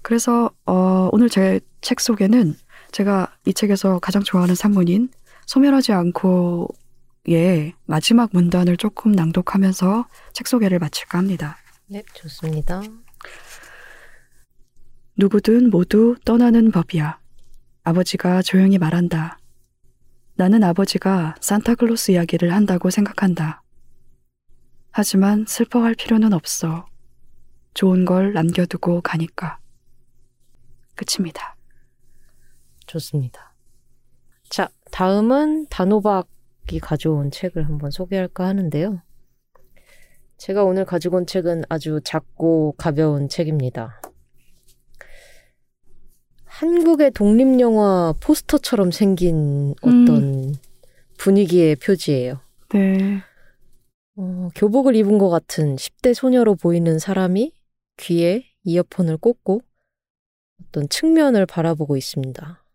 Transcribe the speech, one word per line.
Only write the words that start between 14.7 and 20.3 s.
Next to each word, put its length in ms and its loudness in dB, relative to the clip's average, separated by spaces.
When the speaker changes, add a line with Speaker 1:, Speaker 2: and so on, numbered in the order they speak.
Speaker 1:
"누구든 520 4
모두 460 2
떠나는 460 4
법이야. 480 -4
아버지가 580 0
조용히 360 2
말한다. 600 -2